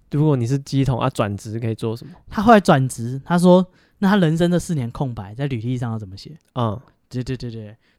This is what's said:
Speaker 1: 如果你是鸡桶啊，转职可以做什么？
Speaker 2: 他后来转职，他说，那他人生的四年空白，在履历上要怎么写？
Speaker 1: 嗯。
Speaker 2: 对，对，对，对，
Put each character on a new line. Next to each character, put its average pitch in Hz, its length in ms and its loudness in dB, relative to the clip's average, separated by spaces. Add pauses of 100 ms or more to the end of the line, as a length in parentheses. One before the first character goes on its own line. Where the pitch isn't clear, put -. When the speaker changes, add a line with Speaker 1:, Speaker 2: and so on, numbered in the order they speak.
(120)
Speaker 1:
如 151 120 2
果 151 100 4
你 120 120 0
是 139 140 0
鸡 139 220 -2
桶 127 160 0
啊， 131 120 0
转 101 260 -2
职 110 240 -10
可 113 80 -4
以 113 60 -4
做 113 200 -6
什 - 120 -14
么？ - 60 -20 (180)
Speaker 2:
他 208 120 -4
后 226 120 8
来 208 40 10
转 139 300 4
职， 123 340 -8
他 175 160 0
说， 180 260 8 (340)
那 196 100 0
他 208 80 4
人 165 180 2
生 175 160 2
的 175 80 2
四 170 160 -4
年 120 160 -4
空 127 240 -6
白， 104 200 -12
在 135 120 -6
履 131 120 -6
历 123 180 -4
上 117 160 -6
要 110 60 -6
怎 104 100 -12
么 95 80 -16
写？ - 160 -18 (220)
Speaker 1:
嗯。 113 260 -4 (300)
Speaker 2:
对， 123 120 -6
对， 127 140 -6
对， 123 140 -12
对， 110 260 -14 (220)